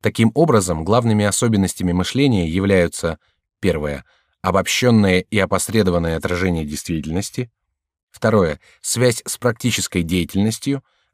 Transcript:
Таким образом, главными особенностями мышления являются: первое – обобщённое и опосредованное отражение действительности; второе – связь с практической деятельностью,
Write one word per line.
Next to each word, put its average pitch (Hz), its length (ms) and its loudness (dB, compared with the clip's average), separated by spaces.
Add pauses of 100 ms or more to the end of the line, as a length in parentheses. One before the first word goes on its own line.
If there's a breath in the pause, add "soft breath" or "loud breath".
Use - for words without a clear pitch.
Таким 113 340 2
образом, 98 500 2
главными 107 400 2
особенностями 98 680 0
мышления 92 560 0
являются: 87 720 0 (420)
первое – 73 440 -4 (380)
обобщённое 95 760 2
и - 180 -4
опосредованное 92 760 0
отражение 87 480 -2
действительности; 80 880 -6 (600)
второе – 98 500 0 (200 soft breath)
связь 120 460 0
с - 100 -8
практической - 680 -2
деятельностью, 98 840 -2 (300)